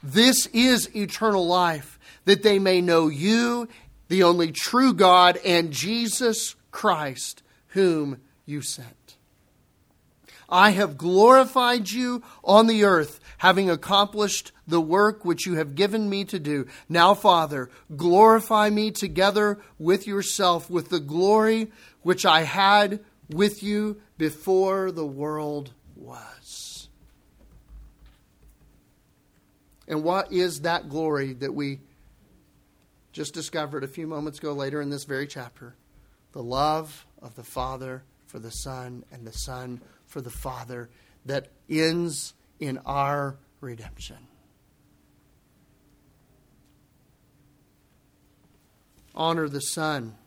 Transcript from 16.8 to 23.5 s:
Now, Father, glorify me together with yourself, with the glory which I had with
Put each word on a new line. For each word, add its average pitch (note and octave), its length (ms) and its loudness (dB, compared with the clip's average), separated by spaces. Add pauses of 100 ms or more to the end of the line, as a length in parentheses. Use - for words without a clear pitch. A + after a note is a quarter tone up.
Now, E3+ 260 6
Father, D#3+ 560 2 (260)
glorify G#3+ 760 4
me G#3+ 200 -2
together G3+ 680 0 (200)
with F3+ 280 0
yourself, F#3+ 640 -2
with F3 180 -4
the F3 120 -4
glory G#3+ 680 0 (320)
which F3 220 -2
I E3 180 4
had G3 580 2 (280)
with G3+ 340 -2